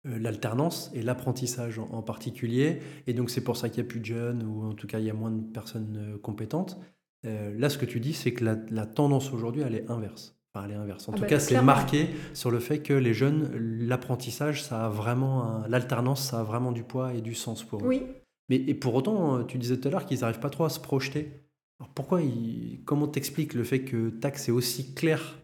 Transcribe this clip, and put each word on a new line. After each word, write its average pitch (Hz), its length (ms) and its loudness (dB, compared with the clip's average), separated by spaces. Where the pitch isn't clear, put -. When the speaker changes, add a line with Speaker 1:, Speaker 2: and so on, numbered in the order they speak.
Speaker 1:
euh, 113 120 -4
l'alternance 113 760 0
et 120 80 -4
l'apprentissage 120 760 -2
en, 110 120 -6
en 110 120 -6
particulier. 120 800 0
Et 123 80 0
donc, 120 160 0
c'est - 120 0
pour 117 140 0
ça 117 140 -2
qu'il 120 120 -2
y 120 40 -2
a - 20 -10
plus 113 120 -6
de 110 40 -8
jeunes 117 400 -2
ou 107 200 -4
en 107 100 -4
tout 104 120 -10
cas, 110 120 -4
il 110 80 0
y 107 40 0
a 107 40 -4
moins 110 160 -2
de 110 120 -2
personnes, 107 540 -6
euh, 104 220 -8
compétentes. 113 600 -4
Euh, 104 320 -4
là, 143 120 4
ce 143 80 -2
que 127 80 0
tu 120 140 -2
dis, 139 120 -2
c'est 123 220 0
que 113 100 0
la, 110 120 4
la 110 160 0
tendance 143 460 4
aujourd'hui, 120 300 -2
elle 117 120 -2
est 107 160 -4
inverse. 110 460 -6
Enfin, 101 140 -6
elle 104 60 -8
est 104 60 -6
inverse. 104 300 -8
En - 40 -6
Speaker 2:
Ah - 20 -4
Speaker 1:
tout 202 80 0
Speaker 2:
bah, 202 60 0
Speaker 1:
cas, 147 100 6
c'est - 120 2
Speaker 2:
clairement. 127 220 10
Speaker 1:
marqué 147 360 4
sur - 160 0
le 120 80 2
fait 147 220 0
que 143 120 0
les 123 220 6
jeunes, 139 360 4
l'apprentissage, 127 760 0
ça 113 240 -2
a - 40 0
vraiment 123 540 2
un, 110 240 -2
l'alternance, 127 540 2
ça 113 180 -2
a - 20 0
vraiment 120 300 0
du 117 100 -2
poids 127 320 -2
et 113 80 -2
du 113 120 -6
sens 113 300 -6
pour - 180 -6
eux. 247 60 2
Speaker 2:
Oui. 254 140 2
Speaker 1:
Mais, 131 60 6
et 131 180 2
pour 117 200 0
autant, 156 440 4
euh, 117 60 0
tu - 120 -8
disais 123 240 0
tout 139 80 -2
à - 20 2
l'heure 185 140 0
qu'ils 120 160 -2
n'arrivent 113 200 0
pas 143 100 -2
trop 165 140 0
à 151 40 2
se 156 120 -4
projeter. 143 500 -2
Alors - 160 -16
pourquoi 170 260 2
ils, 117 640 -2
comment 147 220 4
t'expliques 147 480 -2
le 120 100 2
fait 131 200 2
que, 113 260 0
tac, 139 260 -2
c'est - 160 0
aussi 123 420 0
clair - 500 0